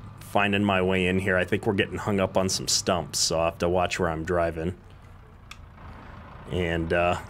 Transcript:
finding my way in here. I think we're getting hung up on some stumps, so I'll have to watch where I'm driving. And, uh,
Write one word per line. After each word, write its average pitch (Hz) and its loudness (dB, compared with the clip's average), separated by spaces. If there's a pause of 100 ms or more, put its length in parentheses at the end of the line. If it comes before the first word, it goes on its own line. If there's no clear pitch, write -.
(200)
finding 101 2
my 95 4
way 92 4
in 92 4
here. 95 2
I 90 2
think 95 0
we're 107 2
getting 98 0
hung 104 0
up 95 2
on 95 2
some 67 -2
stumps, 85 0
so 82 0
I'll 82 2
have 82 -2
to 87 2
watch 87 0
where 90 2
I'm 80 -4
driving. 85 0 (1800)
And, 85 0
uh, 87 4 (120)